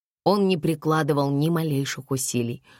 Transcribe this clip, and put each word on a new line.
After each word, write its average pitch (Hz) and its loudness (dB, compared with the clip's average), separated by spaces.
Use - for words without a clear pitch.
он 196 4
не 190 2
прикладывал 156 0
ни 143 2
малейших 147 -2
усилий, 120 -4